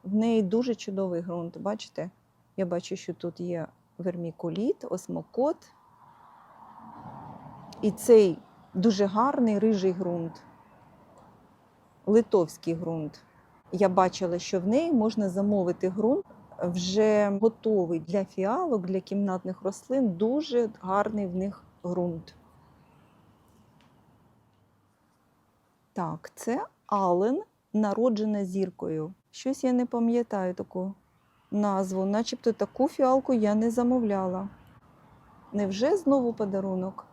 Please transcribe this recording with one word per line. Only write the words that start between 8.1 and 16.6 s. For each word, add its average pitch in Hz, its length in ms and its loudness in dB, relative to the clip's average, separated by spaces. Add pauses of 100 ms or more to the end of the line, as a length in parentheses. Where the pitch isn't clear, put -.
дуже 196 320 4
гарний 220 540 2
рижий 190 340 2
ґрунт, 170 500 -6 (1600)
литовський 190 680 2
ґрунт. 165 460 -6 (500)
Я 185 180 4
бачила, 180 500 2
що 185 200 -2
в 180 80 -2
неї 320 240 2
можна 220 380 2
замовити 185 600 0
ґрунт, 220 360 0 (380)